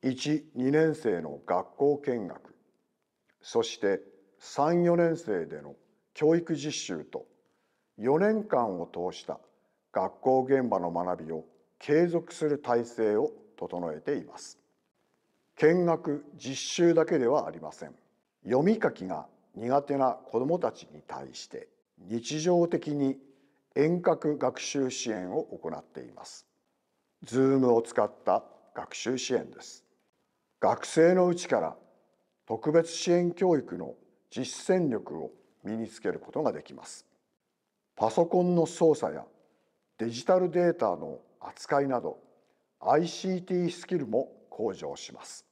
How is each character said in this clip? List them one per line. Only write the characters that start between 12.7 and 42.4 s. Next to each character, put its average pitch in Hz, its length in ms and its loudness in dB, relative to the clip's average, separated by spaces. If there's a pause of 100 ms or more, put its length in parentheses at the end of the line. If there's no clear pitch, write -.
制 110 320 0
を 135 140 2 (260)
整 87 360 -6
え 78 80 -8
て 143 160 -4
い 87 80 -8
ま - 140 -20
す。 - 200 -20 (960)
見 170 320 4
学、 160 380 -2 (100)
実 131 220 -10
習 170 380 2
だ 160 120 4
け 160 140 0
で 120 80 2
は 135 180 2
あ 80 60 -8
り - 80 -14
ま 78 100 -12
せ - 160 -16
ん。 67 80 -18 (480)
読 127 220 2
み 214 180 2
書 - 80 2
き - 160 -10
が 80 220 -8 (260)
苦 127 280 0
手 143 140 -4
な 131 220 2 (140)
子 113 80 0
ど 131 60 -2
も 170 120 0
た 127 140 -2
ち - 200 -20
に 76 140 -20
対 69 280 -14
し - 120 -14
て、 - 220 -16 (280)
日 117 440 -6
常 175 260 4
的 151 300 -2
に 135 220 0 (580)
遠 170 260 2
隔 156 340 2
学 127 220 -2
習 135 320 -2
支 120 220 -6
援 92 200 -6
を 151 120 -2
行 - 240 -10
っ 73 160 -10
て - 160 -16
い 60 120 -16
ま - 120 -20
す。 - 200 -20 (800)
Zoom 131 480 4
を 113 100 6
使 - 220 0
っ - 80 -4 (120)
た 98 180 4 (320)
学 - 220 -12
習 127 200 -4
支 127 160 -4
援 - 160 -2
で - 140 -20
す。 - 220 -20 (760)
学 107 240 0
生 170 280 6
の 180 120 6
う 180 80 2
ち - 140 -8
か 123 100 2
ら 80 180 -4 (680)
特 113 240 -2
別 165 220 4
支 - 180 -4
援 175 220 4
教 175 260 2
育 87 180 -6
の 80 180 -10 (360)
実 - 460 -2
践 165 140 2
力 95 280 -6
を 65 140 -10 (320)
身 107 120 -6
に 113 120 -6
つ - 120 -18
け 92 120 -2
る - 80 -6
こ - 100 -20
と 143 140 -4
が 113 80 0
で - 100 -8
き - 100 -20
ま - 140 -18
す。 - 180 -18 (920)
パ 110 140 2
ソ 170 160 4
コ 180 180 2
ン 180 100 2
の 165 120 4
操 160 280 4
作 - 180 -2
や - 120 -10 (760)
デ 113 100 -2
ジ 117 160 -8
タ 185 140 6
ル 180 120 2
デ 175 200 4
ー 170 40 2
タ 117 200 0
の 76 240 -10 (220)
扱 - 420 -2
い 139 60 0
な 127 120 0
ど、 - 200 -8 (580)